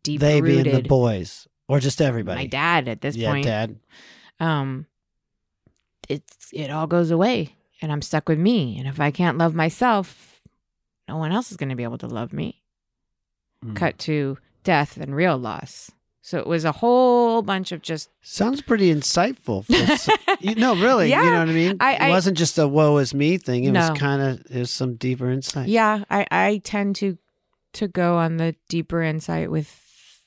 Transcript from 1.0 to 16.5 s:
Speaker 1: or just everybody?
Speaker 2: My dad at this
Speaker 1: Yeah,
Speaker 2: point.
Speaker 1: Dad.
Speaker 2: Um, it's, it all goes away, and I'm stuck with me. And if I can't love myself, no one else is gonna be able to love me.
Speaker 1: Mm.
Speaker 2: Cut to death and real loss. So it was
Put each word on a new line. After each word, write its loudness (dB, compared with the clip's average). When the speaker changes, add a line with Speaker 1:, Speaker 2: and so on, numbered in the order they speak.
Speaker 1:
or 2
just -2
everybody? -2
Speaker 2:
My -8
dad 0
at -8
this -4
Speaker 1:
Yeah, -2
Speaker 2:
point. 0
Speaker 1:
Dad. -2
Speaker 2:
Um, -2
it's, -10
it -8
all -4
goes 0
away, 0
and -6
I'm -4
stuck -4
with 2
me. 0
And -8
if -8
I 2
can't 0
love 2
myself, -2
no -8
one -4
else -2
is -16
gonna -6
be -6
able -8
to -12
love -8
me. -8
Speaker 1:
Mm. -10
Speaker 2:
Cut -4
to -4
death 0
and -10
real 0
loss. -10
So -8
it -6
was -2